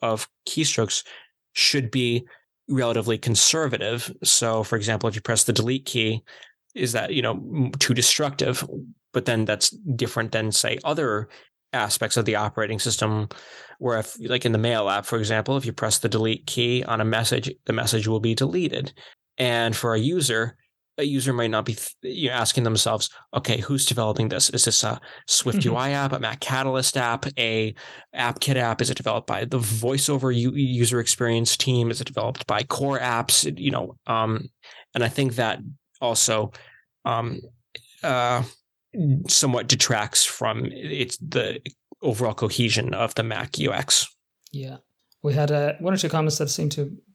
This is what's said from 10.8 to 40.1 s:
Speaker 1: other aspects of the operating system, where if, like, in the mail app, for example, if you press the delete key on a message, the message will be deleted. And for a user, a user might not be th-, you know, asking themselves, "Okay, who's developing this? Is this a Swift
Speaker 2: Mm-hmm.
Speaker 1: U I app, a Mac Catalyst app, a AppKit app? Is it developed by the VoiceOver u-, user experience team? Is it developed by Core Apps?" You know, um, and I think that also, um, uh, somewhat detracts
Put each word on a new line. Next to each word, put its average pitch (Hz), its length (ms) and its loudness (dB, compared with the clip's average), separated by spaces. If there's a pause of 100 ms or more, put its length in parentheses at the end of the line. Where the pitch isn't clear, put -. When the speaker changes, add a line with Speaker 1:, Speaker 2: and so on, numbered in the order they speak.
Speaker 1:
other 131 440 -2 (440)
aspects 110 440 -2
of 117 80 2
the 107 120 0
operating 107 420 -2
system, 107 500 0 (500)
where 117 220 0
if, - 200 -8
like, 120 240 -2
in 117 80 2
the 110 60 2
mail 110 300 2
app, 101 180 0
for 117 120 0
example, 110 380 0
if 135 80 -4
you 113 80 -4
press - 260 0
the 113 100 0
delete 110 380 0
key 120 380 0
on 113 160 -2
a 110 40 0
message, 113 460 0 (160)
the 123 60 2
message 113 360 0
will 110 120 0
be 113 140 2
deleted. 135 580 -2 (460)
And 117 360 2
for 113 200 0
a 110 40 2
user, 120 580 0 (420)
a 147 60 0
user 139 280 0
might 117 180 0
not 110 140 0
be 117 100 -4
th-, - 280 -10
you 151 260 -4
know, 123 60 -2
asking 120 300 2
themselves, 110 440 2 (240)
"Okay, 117 280 0
who's 135 260 0
developing 110 420 2
this? - 220 2
Is 123 140 2
this - 180 4
a - 180 -2 (280)
Swift 127 320 2
Speaker 2:
Mm-hmm. - 100 2
Speaker 1:
U 113 60 2
I 131 140 0
app, 139 220 0
a - 60 -2
Mac 113 220 -4
Catalyst 131 560 0
app, 120 300 0 (120)
a 110 340 0 (440)
AppKit 127 400 0
app? 117 260 0
Is 127 80 0
it 123 60 -4
developed 113 320 -4
by 104 160 -4
the 127 160 -2
VoiceOver 127 760 0
u-, 123 180 2
user 123 440 2
experience 117 580 2
team? 120 360 2
Is - 80 -6
it - 80 -8
developed - 400 -4
by 110 160 0
Core 135 340 -2
Apps?" 120 580 2
You 92 140 -2
know, - 260 -4 (120)
um, 110 400 0 (440)
and 123 120 0
I 117 40 4
think 131 280 0
that 113 240 0 (400)
also, 113 500 2 (540)
um, 117 360 -2 (640)
uh, 123 400 2 (840)
somewhat 123 400 2
detracts 110 560 4